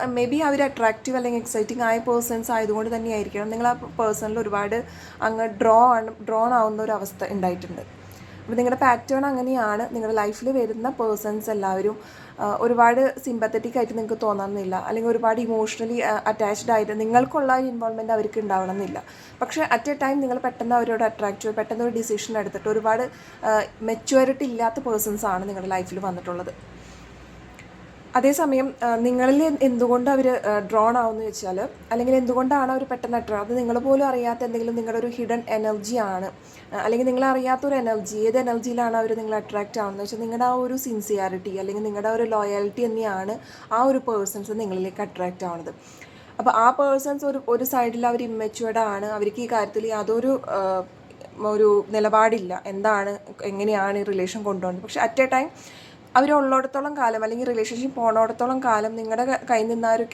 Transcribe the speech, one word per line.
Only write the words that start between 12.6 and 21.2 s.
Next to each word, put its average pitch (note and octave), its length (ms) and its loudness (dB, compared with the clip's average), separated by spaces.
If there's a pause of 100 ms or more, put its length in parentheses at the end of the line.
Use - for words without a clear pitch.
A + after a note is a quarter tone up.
ഒരുപാട് A#3+ 540 6 (100)
സിമ്പത്തറ്റിക് A3+ 540 -2
ആയിട്ട് A3+ 200 -2
നിങ്ങൾക്ക് A3 240 -4
തോന്നാമെന്നില്ല, G3 540 -2
അല്ലെങ്കിൽ A3+ 340 -2
ഒരുപാട് A3+ 300 2
ഇമോഷണലി, A3+ 600 -2
ആ, G#3+ 260 0
അറ്റാച്ച്ഡ് G#3+ 460 0
ആയിട്ട് G#3+ 280 0
നിങ്ങൾക്കുള്ള C4 560 4
ഒരു C4 100 0
ഇൻവോൾവ്മെന്റ് A3+ 460 -4
അവർക്ക് G#3+ 280 0
ഉണ്ടാവണമെന്നില്ല. F#3+ 640 -2 (380)
പക്ഷേ D#4 360 -2
at A3 60 -2
a C#4+ 120 -2
time C#4 200 0
നിങ്ങൾ C4 240 -2
പെട്ടെന്ന് B3 360 -2
അവരോട് A#3 300 2
അട്രാക്റ്റീവ്, G#3+ 500 -2